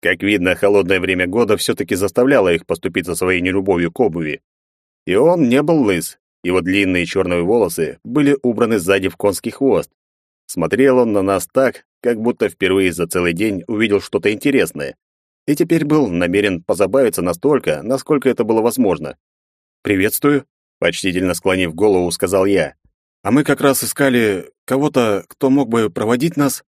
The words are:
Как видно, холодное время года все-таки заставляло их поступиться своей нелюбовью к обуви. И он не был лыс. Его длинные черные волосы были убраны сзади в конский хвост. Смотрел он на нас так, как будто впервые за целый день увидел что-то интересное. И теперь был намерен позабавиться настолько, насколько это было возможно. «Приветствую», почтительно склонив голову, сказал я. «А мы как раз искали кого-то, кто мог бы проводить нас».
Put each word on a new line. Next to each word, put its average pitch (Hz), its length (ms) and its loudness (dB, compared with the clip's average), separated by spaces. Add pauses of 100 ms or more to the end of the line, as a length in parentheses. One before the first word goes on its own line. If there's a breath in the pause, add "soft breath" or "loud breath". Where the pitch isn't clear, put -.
Как 87 200 0
видно, 95 320 2
холодное 98 460 2
время 92 260 0
года 104 300 0
все-таки - 380 -4
заставляло 101 580 2
их 85 140 -2
поступиться 87 480 -4
своей 90 260 0
нелюбовью 92 500 0
к - 100 -20
обуви. 80 400 -2 (680)
И 87 80 -2
он 156 340 4
не 131 140 2
был 156 200 2
лыс. 92 360 -2 (260)
Его 90 160 2
длинные 92 460 0
черные 87 360 -2
волосы 87 640 0
были 139 380 0
убраны 113 360 0
сзади 92 300 0
в 87 80 -10
конский 101 340 -4
хвост. 110 400 0 (560)
Смотрел 127 520 2
он 117 140 2
на 101 100 0
нас 98 300 -2
так, 127 340 0 (160)
как 120 180 0
будто 117 280 -2
впервые 95 440 0
за 85 160 -4
целый 90 240 0
день 95 340 -2
увидел 107 340 0
что-то 104 320 -2
интересное. 92 640 -2 (500)
И 143 100 0
теперь 165 280 0
был 151 240 2
намерен 87 540 0
позабавиться 101 600 0
настолько, 87 600 -2
насколько 131 460 -2
это 120 160 0
было 110 160 0
возможно. 98 560 -2 (640)
«Приветствую», 107 640 0 (340)
почтительно 90 560 -2
склонив 92 400 -2
голову, 90 380 2
сказал 95 340 0
я. 92 280 0 (500)
«А 104 80 -2
мы 143 100 4
как 139 180 0
раз 139 220 2
искали 117 720 0 (140)
кого-то, 127 600 0
кто - 240 -2
мог 135 180 2
бы 113 220 0
проводить 123 460 -2
нас». 139 300 -2